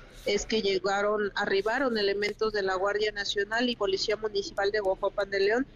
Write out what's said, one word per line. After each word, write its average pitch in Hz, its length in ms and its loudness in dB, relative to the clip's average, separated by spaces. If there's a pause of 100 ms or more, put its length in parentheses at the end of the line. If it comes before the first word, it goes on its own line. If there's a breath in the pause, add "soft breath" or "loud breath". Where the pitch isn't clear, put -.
(280)
es 202 200 0
que 220 160 0
llegaron, 202 720 0
arribaron 220 640 0
elementos 208 560 0
de 208 80 0
la 190 120 0
Guardia 202 380 0
Nacional 208 560 -2
y 240 80 -2
Policía 202 400 0
Municipal 202 540 -2
de 214 100 0
Oaxapan 196 500 0
de 196 100 0
León, 220 360 4